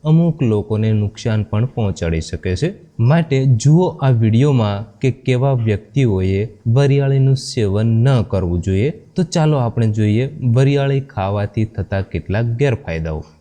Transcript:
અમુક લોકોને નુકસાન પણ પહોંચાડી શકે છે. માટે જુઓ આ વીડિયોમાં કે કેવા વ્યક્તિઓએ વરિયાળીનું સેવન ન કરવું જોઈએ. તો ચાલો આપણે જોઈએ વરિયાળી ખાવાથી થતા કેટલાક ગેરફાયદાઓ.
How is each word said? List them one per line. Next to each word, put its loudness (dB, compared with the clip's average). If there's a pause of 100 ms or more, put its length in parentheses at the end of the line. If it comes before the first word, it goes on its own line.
અમુક 2
લોકોને 0
નુકસાન -2
પણ -2
પહોંચાડી -2
શકે -6
છે. -4 (260)
માટે 2
જુઓ 4
આ -2
વીડિયોમાં 0
કે 0
કેવા -2
વ્યક્તિઓએ 0 (200)
વરિયાળીનું 2
સેવન -2
ન 2
કરવું -2
જોઈએ. 0
તો -6
ચાલો 0
આપણે -2
જોઈએ 0 (120)
વરિયાળી 2
ખાવાથી -4
થતા -6
કેટલાક -4
ગેરફાયદાઓ. -4 (180)